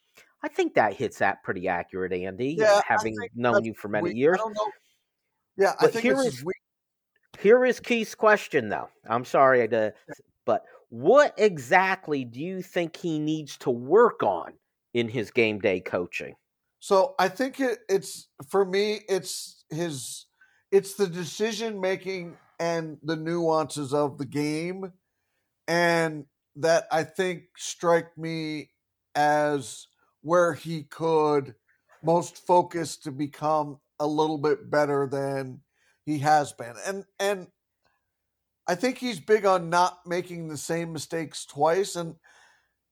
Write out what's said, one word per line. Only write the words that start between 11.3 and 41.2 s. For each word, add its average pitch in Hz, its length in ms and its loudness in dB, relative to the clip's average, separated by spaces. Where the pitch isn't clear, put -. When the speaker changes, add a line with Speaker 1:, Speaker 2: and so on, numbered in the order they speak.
Speaker 1:
exactly 180 880 2
do 117 160 -14
you 185 220 -8
think 175 340 -4
he 160 220 -4
needs 151 400 -4
to - 120 -4
work 143 520 4
on 92 300 -2
in 117 140 0
his 107 240 -6
game 110 260 2
day 92 220 2
coaching? - 560 -6
Speaker 2:
So 190 400 2
I 185 100 2
think 262 300 -4
it, 254 300 -2
it's, - 400 -4
for 196 160 2
me, 202 440 0
it's - 640 -6
his, 156 560 -8
it's 196 240 2
the 202 140 -2
decision 202 720 -6
making 185 560 -6
and 165 420 -4
the 160 140 -4
nuances 160 760 -2
of 147 260 0
the 143 80 -4
game, 160 640 -6
and 165 600 0
that 160 380 2
I 160 100 0
think 180 400 -4
strike 170 600 0
me 160 540 -8
as 147 720 0
where 170 300 2
he 156 320 -8
could 151 720 0
most 165 440 0
focus 175 520 2
to 156 140 -10
become 147 640 -2
a 147 60 0
little 156 320 0
bit 143 320 -2
better 143 360 2
than 135 540 -6
he 151 140 -4
has 147 340 2
been. 117 220 -14
And, 196 180 -6
and 196 260 -2
I 175 80 0
think 254 240 -2
he's 240 220 -6
big 208 260 2
on 180 240 2
not 175 360 2
making 175 420 -6
the 151 80 -10
same 170 360 -6
mistakes 160 540 -8